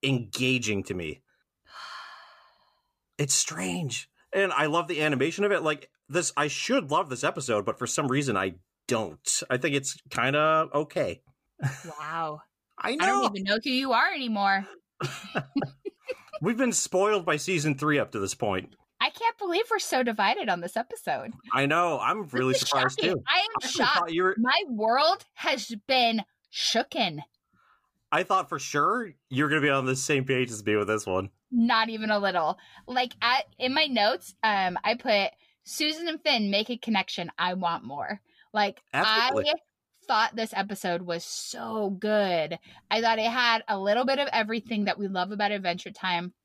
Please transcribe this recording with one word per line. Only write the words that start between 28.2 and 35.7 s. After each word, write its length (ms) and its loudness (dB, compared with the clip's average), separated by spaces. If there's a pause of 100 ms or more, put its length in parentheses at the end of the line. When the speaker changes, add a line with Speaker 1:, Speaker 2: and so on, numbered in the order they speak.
Speaker 1:
thought 260 2
for 100 -4
sure 540 0 (160)
you're 200 2
gonna 120 2
be 100 4
on 160 2
the 100 0
same 280 0
page 280 0
as 120 -10
me 120 4
with 120 2
this 180 0
one. 240 0 (200)
Speaker 2:
Not 380 2
even 220 -4
a 80 2
little. 400 0 (280)
Like, 360 -2
at, 220 2 (140)
in 160 -2
my 120 2
notes, 560 0
um, 420 2
I 100 2
put, 360 2 (340)
"Susan 420 -4